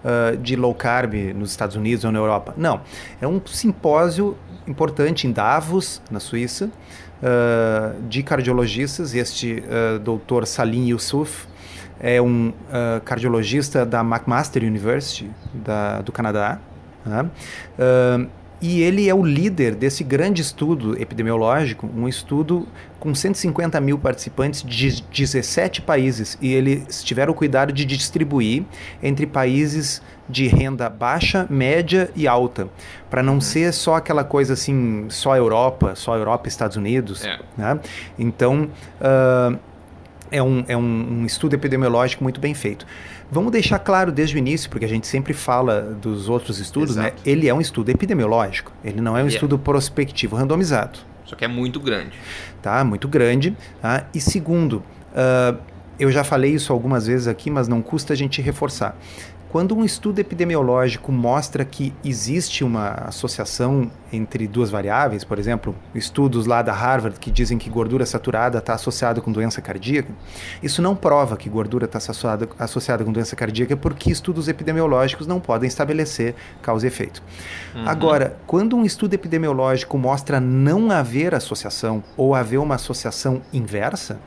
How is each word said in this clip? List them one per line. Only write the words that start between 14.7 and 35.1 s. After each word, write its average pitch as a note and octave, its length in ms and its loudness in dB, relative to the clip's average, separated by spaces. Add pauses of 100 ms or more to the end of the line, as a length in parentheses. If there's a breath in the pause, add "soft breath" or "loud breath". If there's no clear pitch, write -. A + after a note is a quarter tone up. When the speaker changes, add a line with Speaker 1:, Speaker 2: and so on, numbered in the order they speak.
Speaker 1:
da, G#2+ 500 -2
do G2 100 -8
Canadá, G#2+ 480 -2 (440)
né? A2+ 240 -2 (520 loud breath)
Ah, B2+ 480 4 (320)
E E3+ 220 2
ele G3 260 4
é F#3 60 6
o F#3+ 100 4
líder D3 520 2
desse C3+ 280 0
grande D#3+ 380 2
estudo C3 580 0
epidemiológico, A2+ 960 0
um A#2 120 -2
estudo D3+ 600 -2 (320 loud breath)
com D3+ 140 -2
cento F#3 220 0
e - 20 -8
cinquenta E3 420 0
mil C#3 200 2
participantes C#3 640 -2
de A#2+ 480 0
dezessete C#3 680 0
países, C3 640 0
e C3 120 0
eles C3+ 500 0
tiveram C#3 300 0
o - 20 0
cuidado C#3+ 360 2
de C#3 140 0
distribuir C#3 800 0 (400 loud breath)
entre C#3 240 0
países C#3+ 760 0 (260 loud breath)
de C3 200 0
renda B2 420 2
baixa, C3+ 640 0
média D#3+ 640 2
e D3+ 120 2
alta, B2 400 2 (440 loud breath)
pra B2+ 100 2
não C3+ 140 4
Speaker 2:
Uhum. C#3 60 4
Speaker 1:
ser D#3+ 300 2
só E3 240 2
aquela D#3+ 280 0
coisa C#3 300 2
assim, B2 560 0
só C3+ 260 2